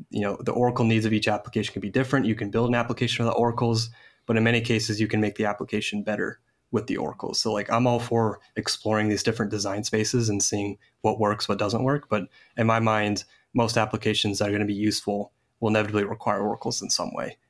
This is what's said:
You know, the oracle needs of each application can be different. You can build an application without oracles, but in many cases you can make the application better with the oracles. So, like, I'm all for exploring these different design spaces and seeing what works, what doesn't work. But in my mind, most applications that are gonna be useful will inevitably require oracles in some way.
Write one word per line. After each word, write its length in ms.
You 120
know, 200
the 100
oracle 340
needs 200
of 80
each 140
application 440
can 100
be 80
different. 360
You 100
can 140
build 200
an 60
application 480
without 160
oracles, 500
but 120
in 60
many 160
cases 400
you 80
can 140
make 140
the 100
application 580
better 360
with 160
the 100
oracles. 420
So, 140
like, 180
I'm 140
all 140
for 400
exploring 520
these 140
different 300
design 320
spaces 440
and 140
seeing 380
what 180
works, 280
what 120
doesn't 240
work. 260
But 140
in 80
my 140
mind, 460
most 240
applications 640
that 100
are 20
gonna 140
be 80
useful 580
will 100
inevitably 340
require 380
oracles 400
in 80
some 240
way. 240